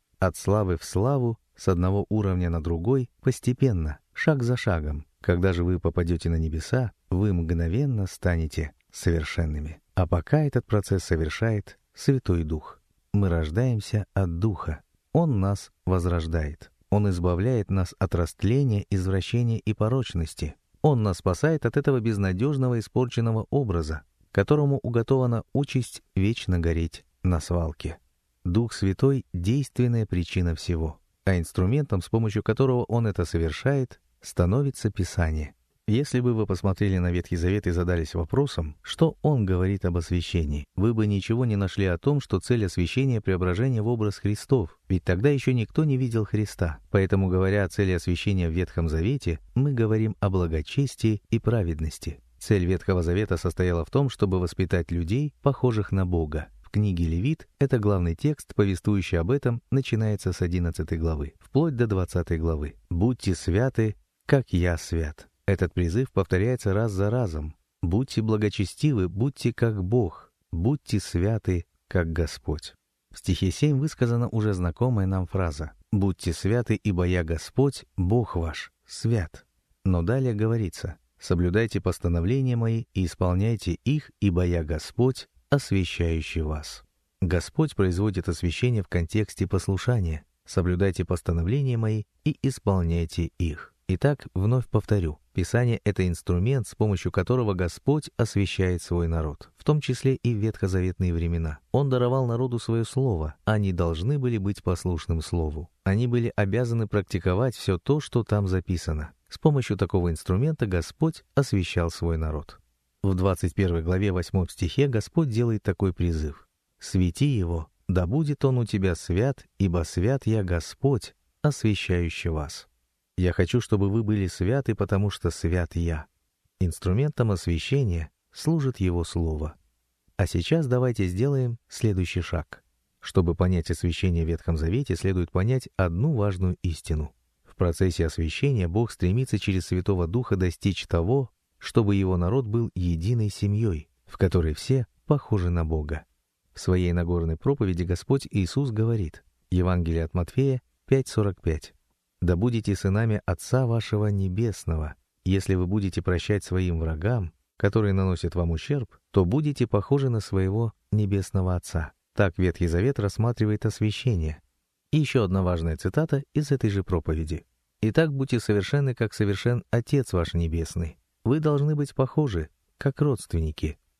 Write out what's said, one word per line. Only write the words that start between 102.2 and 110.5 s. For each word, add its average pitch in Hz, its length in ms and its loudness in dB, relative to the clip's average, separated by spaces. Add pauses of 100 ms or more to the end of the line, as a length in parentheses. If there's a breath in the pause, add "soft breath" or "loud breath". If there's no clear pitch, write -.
народу 120 320 -2
своё 117 240 -2
слово, 104 640 -2
они 104 280 2
должны 87 460 0
были 123 200 -2
быть 98 260 -4
послушным 85 580 -2
слову. 80 480 -4 (140)
Они 110 240 2
были 120 260 0
обязаны 113 540 0
практиковать 101 680 0
всё 92 240 -2
то, 143 220 0
что - 240 -2
там 101 240 0
записано. 85 640 -2 (160)
С - 100 -18
помощью 135 380 2
такого 90 340 0
инструмента 113 560 0